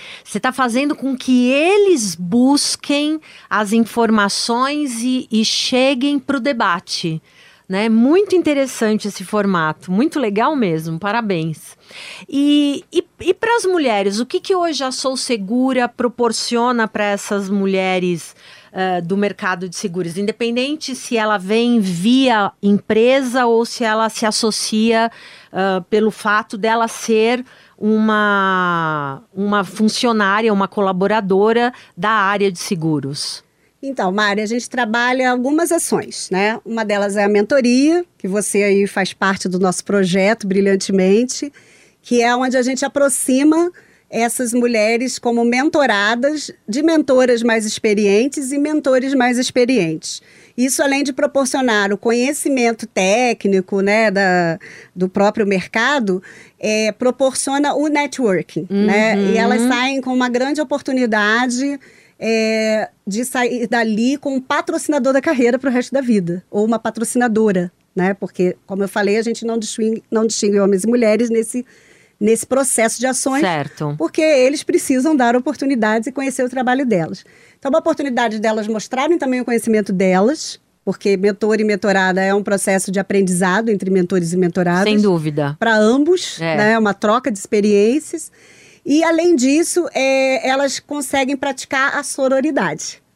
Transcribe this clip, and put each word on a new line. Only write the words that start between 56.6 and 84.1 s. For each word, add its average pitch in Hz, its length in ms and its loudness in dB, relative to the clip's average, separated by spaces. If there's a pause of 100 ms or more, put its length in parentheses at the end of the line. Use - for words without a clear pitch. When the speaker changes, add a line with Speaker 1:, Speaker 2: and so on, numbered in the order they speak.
Speaker 2:
proporciona 269 840 -2
o 294 120 0
networking, 262 800 -2
né? 208 460 2
Speaker 1:
Uhum. 202 180 0
Speaker 2:
E - 40 2
elas 226 240 2
saem 254 400 0
com 254 120 -6
uma 247 160 0
grande 269 320 -2
oportunidade, 254 1200 0 (400)
é, 220 720 0 (160)
de 208 180 -4
sair 247 440 -2
dali 233 500 0
com 277 180 -6
um 254 60 -2
patrocinador 294 720 -2
da 269 80 2
carreira 254 380 0
pro 269 100 -4
resto 247 240 -2
da 269 80 0
vida, 185 480 0
ou 208 160 0
uma 220 140 0
patrocinadora, 220 920 0 (240)
né? 185 200 0
Porque, 180 500 -2
como 202 180 -6
eu 196 40 -2
falei, 202 300 0
a 226 40 0
gente 226 240 -6
não 226 140 -2
distingue, 220 500 -4
não 220 160 2
distingue 208 340 0
homens 196 240 2
e 220 40 -2
mulheres 226 420 2
nesse, 226 340 -2 (560)
nesse 220 240 2
processo 254 560 0
de 240 60 -2
ações, 262 360 -2
Speaker 1:
Certo. 151 580 -2
Speaker 2:
porque 330 220 -2
eles 285 420 2
precisam 311 520 2
dar 240 200 4
oportunidades 247 720 0
e 269 40 -6
conhecer 269 320 -4
o 247 60 -2
trabalho 254 380 0
delas. 185 360 -2 (360)
Então, 277 100 -4
uma 302 80 2
oportunidade 247 600 -2
delas 214 280 -2
mostrarem 262 520 -2
também 254 200 -2
o 233 60 -4
conhecimento 220 480 0
delas, 190 640 0 (240)
porque 196 340 -2
mentor 208 420 0
e 220 40 0
mentorada 190 560 0
é 190 140 2
um 202 80 2
processo 196 500 -2
de 190 80 -2
aprendizado 190 680 0
entre 190 220 -2
mentores 180 420 0